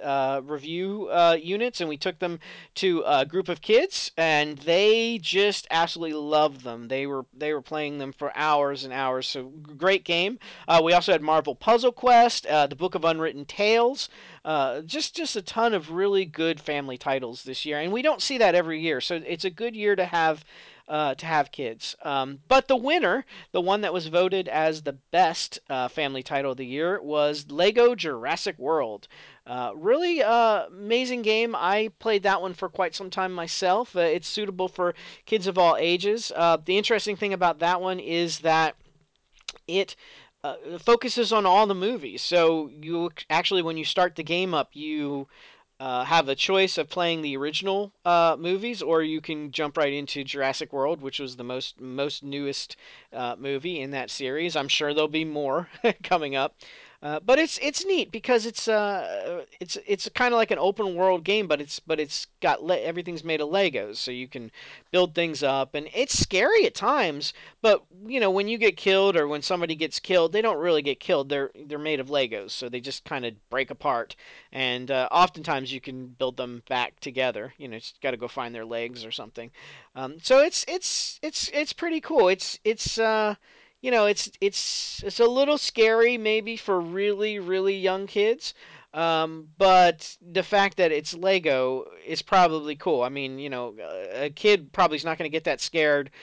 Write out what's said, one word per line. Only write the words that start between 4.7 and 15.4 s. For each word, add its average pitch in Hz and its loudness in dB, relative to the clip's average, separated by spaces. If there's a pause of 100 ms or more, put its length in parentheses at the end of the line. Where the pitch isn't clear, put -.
just 190 0
absolutely 165 -2
loved 147 2
them. 117 -10
They 135 -4
were, 135 -6 (100)
they 151 -4
were 147 -4
playing 147 -6
them 135 -8
for 143 -6
hours 143 2
and 131 -12
hours, 131 -2
so 131 -8 (240)
g-, 151 -18
great 185 2
game. 180 0 (300)
Uh, 165 8
we 170 4
also 175 6
had 165 6
Marvel 156 2
Puzzle 240 4
Quest, 240 6
uh, 147 4
the 139 -12
Book 170 -2
of 165 -2
Unwritten 160 0
Tales, 226 2 (360)
uh, 143 0
just, 262 -8
just 330 -6
a 208 -6